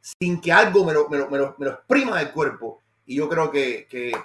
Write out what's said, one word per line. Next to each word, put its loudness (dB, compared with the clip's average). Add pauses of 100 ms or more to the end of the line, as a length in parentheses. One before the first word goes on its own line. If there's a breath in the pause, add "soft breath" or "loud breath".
sin -4
que -2
algo 6
me 0
lo, 2
me 0
lo, -2
me -4
lo, -2
me -4
lo -4
exprima 0
del -4
cuerpo. -4 (240)
Y -8
yo -2
creo 0
que, -2
que, -8 (120)